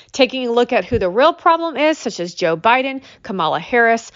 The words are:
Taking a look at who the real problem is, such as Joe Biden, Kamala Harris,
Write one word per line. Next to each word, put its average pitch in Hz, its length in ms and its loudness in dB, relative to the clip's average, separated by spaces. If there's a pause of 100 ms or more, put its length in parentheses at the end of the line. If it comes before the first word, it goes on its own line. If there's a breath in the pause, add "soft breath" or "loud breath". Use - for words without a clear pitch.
(120 loud breath)
Taking 254 340 0
a 233 60 -2
look 240 200 2
at 208 120 0
who 226 160 -2
the 185 100 0
real 262 220 2
problem 330 440 0
is, 302 220 0
such 196 220 -8
as 175 140 -8
Joe 165 220 -2
Biden, 262 460 0 (220 loud breath)
Kamala 156 340 -2
Harris, 226 580 0